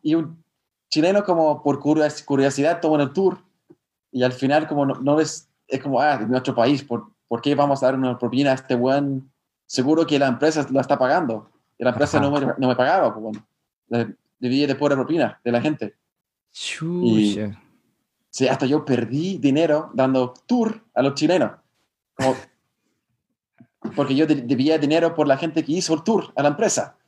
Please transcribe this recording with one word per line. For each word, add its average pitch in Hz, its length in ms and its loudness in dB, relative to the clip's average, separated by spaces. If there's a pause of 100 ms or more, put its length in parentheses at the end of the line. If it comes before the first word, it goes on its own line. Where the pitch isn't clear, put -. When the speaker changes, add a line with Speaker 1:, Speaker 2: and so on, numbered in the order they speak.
Speaker 1:
Y 156 140 0
un 165 280 -4 (460)
chileno 190 340 2
como 160 400 0
por 143 160 0
curios-, 151 440 0
curiosidad 139 580 0
toma 156 200 2
el 131 120 -2
tour 185 260 0 (720)
y 123 120 0
al 127 100 2
final 147 340 0
como 143 180 0
no, 139 100 -2
no 143 200 0
ves, 156 340 -2 (180)
es 131 140 -4
como, 135 180 -2
ah, 143 180 2
de 107 100 -6
nuestro 127 260 -2
país, 127 300 2
¿por, 117 240 -8 (200)
por 117 140 -6
qué 143 140 0
vamos 143 260 2
a 127 60 2
dar 131 80 2
una 127 240 -2
propina 127 320 0
a 131 40 2
este 127 200 -4
weón? 135 560 -2 (340)
Seguro 151 400 0
que 143 140 0
la 139 80 2
empresa 143 440 0
la 135 100 2
está 135 180 0
pagando. 127 500 0 (280)
Y 120 60 -8
la 123 60 2
empresa 143 300 0
Speaker 2:
Ajá. 143 100 2
Speaker 1:
no 143 100 0
me, 135 180 -2
no 131 100 0
me 123 80 2
pagaba, 135 380 2
pues, 110 100 -12
bueno. 110 220 -10 (440)
Le, 117 260 -4 (240)
debía 131 280 0
después 139 240 -2
la 139 60 2
propina 135 460 -2
de 120 80 -2
la 120 100 2
gente. 143 340 -6 (560)
Speaker 2:
Chucha. 175 560 -4
Speaker 1:
Y, 104 460 2 (760)
sí, 127 180 -2
hasta 135 180 0
yo 151 200 0
perdí 139 540 -2
dinero 151 540 2
dando 131 400 0 (120)
tour 226 360 0 (120)
a 120 80 0
los 139 140 0
chilenos. 262 360 0 (640)
Como, 131 220 0
Speaker 2:
<laughs> - 1600 -20
Speaker 1:
porque 135 200 0
yo 156 120 4
de-, 147 140 0
debía 131 360 0
dinero 165 360 2
por 151 140 2
la 135 100 4
gente 160 260 -4
que 160 100 -4
hizo 170 200 -2
el 156 100 -4
tour 220 320 0
a 139 80 -2
la 147 60 4
empresa. - 480 -2 (100)